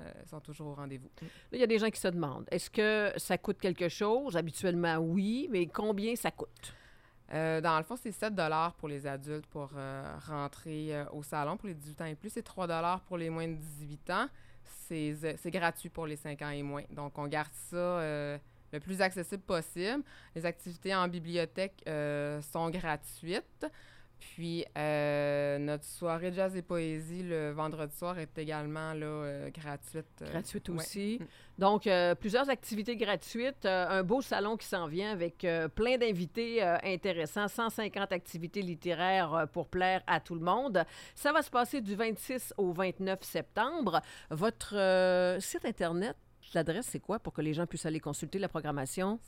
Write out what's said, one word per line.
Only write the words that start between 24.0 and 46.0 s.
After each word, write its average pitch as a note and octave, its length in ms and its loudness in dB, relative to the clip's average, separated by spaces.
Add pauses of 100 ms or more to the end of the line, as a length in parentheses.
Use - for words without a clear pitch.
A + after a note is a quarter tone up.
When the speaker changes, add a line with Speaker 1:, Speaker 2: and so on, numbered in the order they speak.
Speaker 1:
Puis, E3+ 460 -4 (140)
euh, D3 800 2
notre D3 260 -2
soirée E3+ 480 -2
jazz F#3+ 220 2
et F3+ 80 -2
poésie E3 600 -2
le D#3 260 0
vendredi D3+ 460 -4
soir F3 240 -4
est D#3 180 -8
également, D#3 560 -4
là, D3+ 100 -4
euh, C#3+ 460 -4
gratuite, D3+ 560 -10 (160)
euh, D#3 40 -10
Speaker 2:
Gratuite D#3+ 420 -4
Speaker 1:
ouais. E3+ 80 -2
Speaker 2:
aussi. G3+ 440 -2
Speaker 1:
Mm. - 40 -8 (340)
Speaker 2:
Donc, G3+ 300 6
euh, F3 260 6
plusieurs A#3+ 340 2
activités A3+ 460 -2
gratuites, A3+ 720 -2
euh, F#3 340 4
un F#3+ 60 4
beau A#3 180 4
salon G#3 340 0
qui - 120 -10
s'en F3 180 0
vient F#3 240 -2
avec, F3 340 -2
euh, E3 220 2
plein A#3+ 320 2
d'invités, A3+ 640 2
euh, E3+ 220 6
intéressants, F#3 640 0
cent A3+ 200 0
cinquante G3+ 440 -2
activités F3 500 -4
littéraires, F3 720 2
euh, D#3+ 120 4
pour E3+ 200 -4
plaire F#3 400 2
à E3 140 4
tout E3+ 160 -6
le E3 80 -4
monde. F#3+ 400 4 (320)
Ça D4 160 2
va D#4 100 6
se - 80 -4
passer B3 300 2
du G3+ 160 -2
vingt-six A3+ 600 -2
au F#3+ 140 4
vingt-neuf F#3+ 520 0
septembre. G#3 800 2 (280)
Votre, G#3 460 0
euh, F#3 640 6
site - 240 -4
Internet, G3 520 0 (380)